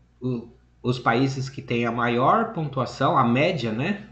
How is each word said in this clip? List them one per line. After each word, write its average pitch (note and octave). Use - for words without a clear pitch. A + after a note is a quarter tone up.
o, B2
os A#2+
países C3
que -
têm A#2+
a A#2
maior B2
pontuação, C#3+
a B2+
média, B2
né, E3